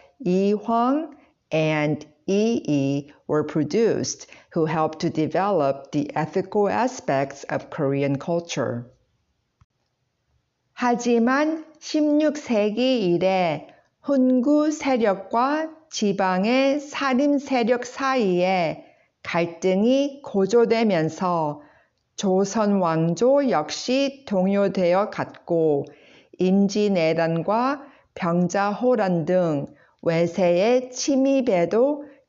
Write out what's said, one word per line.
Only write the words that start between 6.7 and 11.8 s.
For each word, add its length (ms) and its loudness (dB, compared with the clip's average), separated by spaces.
of 240 -8
Korean 500 -2
culture. 680 -4
하지만 920 0
십육 600 0